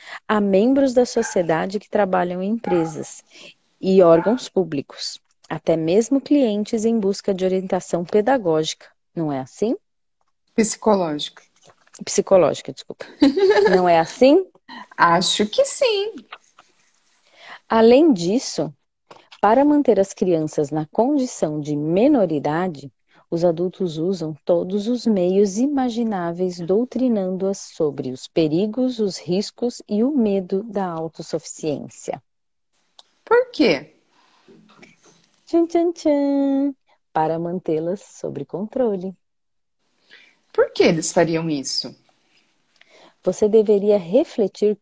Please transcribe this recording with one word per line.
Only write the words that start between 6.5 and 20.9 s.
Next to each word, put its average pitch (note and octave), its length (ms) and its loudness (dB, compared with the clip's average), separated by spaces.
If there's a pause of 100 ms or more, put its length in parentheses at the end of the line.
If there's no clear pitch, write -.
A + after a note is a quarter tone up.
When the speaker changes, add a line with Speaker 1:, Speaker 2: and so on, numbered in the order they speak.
Speaker 1:
em A3+ 160 0
busca G3 340 -2
de F#3 120 -2
orientação F#3 580 -2
pedagógica. F#3+ 840 -2 (280)
Não D#3 160 -4
é C3+ 80 -4
assim? G#3 360 -4 (800)
Speaker 2:
Psicológica. F#3+ 840 0 (640)
Speaker 1:
Psicológica, F3 720 2
desculpa. - 320 -18 (160)
Speaker 2:
<laughs> F#4 520 4
Speaker 1:
Não F3+ 140 4
é E3+ 120 6
assim? C#4 460 4 (520)
Speaker 2:
Acho F3 480 2
que B4+ 180 0
sim. A4 500 2 (1600)
Speaker 1:
Além A#3+ 420 6
disso, E3+ 640 -2 (640)
para A#3 240 4
manter C#4+ 360 4
as G3 140 -2
crianças D#3 560 -2
na D#3 180 -4
condição A#3 760 -2